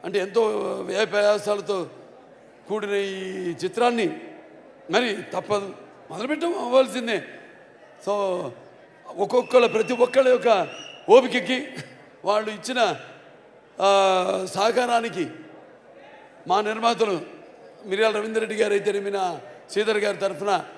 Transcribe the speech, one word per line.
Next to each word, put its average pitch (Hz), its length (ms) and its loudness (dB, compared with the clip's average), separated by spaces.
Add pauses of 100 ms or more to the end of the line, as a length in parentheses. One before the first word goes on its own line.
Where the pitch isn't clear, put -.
అంటే 196 140 -2
ఎంతో 196 220 0 (460)
వ్యయ 190 180 0
ప్రయాసాలతో 208 800 0 (800)
కూడిన 208 240 -4
ఈ 190 680 -4
చిత్రాన్ని 226 440 0 (840)
మరి 226 260 0 (160)
తప్పదు, 196 400 -4 (380)
మొదలుపెట్టం 302 480 -4
అవ్వాల్సిందే. 247 640 0 (840)
So 196 60 -2 (1040)
ఒక్కొక్కళ్ళ, 247 500 4
ప్రతి 220 260 0
ఒక్కళ్ళ 247 340 4
యొక్క 240 400 4 (420)
ఓపికకి, 233 580 6 (580)
వాళ్ళు 214 240 0
ఇచ్చిన, 214 460 0 (880)
ఆ, 196 80 4 (680)
సహకారానికి 226 720 0 (1200)
మా 185 140 4
నిర్మాతలు 214 600 0 (640)
మిర్యాల 214 280 2
రవీందర్ 220 260 -4
రెడ్డి 220 160 -4
గారు 214 160 0
అయితేనేమి, 202 400 0
నా 185 280 -4 (320)
శ్రీధర్ 208 260 0
గారి 202 200 0
తరఫున 196 460 -2 (140)